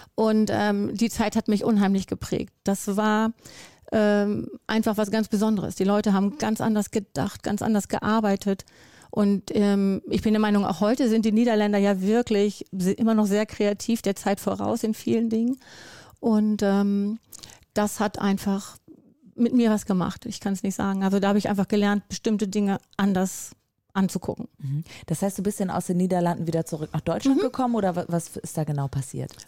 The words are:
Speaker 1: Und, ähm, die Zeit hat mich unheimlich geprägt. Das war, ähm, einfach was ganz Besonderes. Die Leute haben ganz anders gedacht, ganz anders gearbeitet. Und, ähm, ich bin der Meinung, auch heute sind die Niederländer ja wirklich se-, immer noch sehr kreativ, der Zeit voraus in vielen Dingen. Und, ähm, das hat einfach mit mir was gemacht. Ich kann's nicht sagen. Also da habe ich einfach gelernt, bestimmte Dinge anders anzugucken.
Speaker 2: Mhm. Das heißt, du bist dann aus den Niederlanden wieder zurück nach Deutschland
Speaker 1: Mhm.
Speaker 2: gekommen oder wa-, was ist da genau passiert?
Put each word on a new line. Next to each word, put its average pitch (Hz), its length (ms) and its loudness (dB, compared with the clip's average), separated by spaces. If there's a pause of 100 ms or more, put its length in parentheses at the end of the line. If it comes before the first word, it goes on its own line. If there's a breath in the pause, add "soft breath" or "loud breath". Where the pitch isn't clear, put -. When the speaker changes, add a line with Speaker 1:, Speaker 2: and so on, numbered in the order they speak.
(160 loud breath)
Speaker 1:
Und, 220 360 2
ähm, 208 440 0
die 226 140 2
Zeit 214 260 -2
hat 226 120 -2
mich 214 160 2
unheimlich 196 440 2
geprägt. - 440 -4 (120)
Das 196 340 -2
war, 214 340 2 (600 loud breath)
ähm, 208 560 2 (200)
einfach 220 300 0
was 208 140 0
ganz 220 180 0
Besonderes. 208 460 0
Die 190 80 0
Leute 208 300 2
haben 196 260 2
ganz 220 220 -2
anders 208 300 0
gedacht, 202 520 -4
ganz 208 180 -2
anders 214 260 0
gearbeitet. 208 800 0 (460 loud breath)
Und, 202 440 0
ähm, 202 540 2
ich 214 120 0
bin 214 120 2
der 214 80 2
Meinung, 208 240 2
auch - 160 -2
heute 240 280 2
sind 220 160 2
die 226 60 2
Niederländer 214 480 4
ja 196 220 2
wirklich 208 680 0
se-, 190 200 0
immer 220 220 2
noch 214 140 4
sehr 208 180 2
kreativ, 208 560 -2
der 196 140 -2
Zeit 202 240 -2
voraus 202 440 -2
in 220 100 0
vielen 233 360 0
Dingen. 233 280 0 (600 loud breath)
Und, 214 440 2
ähm, 202 540 2 (560 loud breath)
das 208 280 -2
hat 208 180 -4
einfach 196 580 -2 (580)
mit 233 180 2
mir 233 180 4
was 208 140 0
gemacht. 185 400 -2
Ich 226 160 -10
kann's 196 220 -4
nicht 196 120 -2
sagen. 196 280 -2
Also 196 160 2
da 196 100 2
habe 202 100 4
ich - 80 0
einfach 202 220 0
gelernt, 208 400 0
bestimmte 214 400 -2
Dinge 196 280 0 (200)
anders 190 540 0 (420)
anzugucken. - 540 -2 (120)
Speaker 2:
Mhm. 143 240 -6 (240 loud breath)
Das 170 160 -4
heißt, 196 160 -2
du 185 40 -4
bist 208 160 -4
dann 185 120 -2
aus 175 160 -4
den 175 100 0
Niederlanden 175 480 0
wieder 165 200 -2
zurück 156 280 -8
nach - 80 -4
Deutschland 262 360 0
Speaker 1:
Mhm. 381 40 2
Speaker 2:
gekommen 247 340 -2
oder 190 200 0
wa-, 175 120 -4
was 170 300 -4
ist - 200 -12
da 156 80 0
genau 143 220 -4
passiert? 131 440 -6 (160)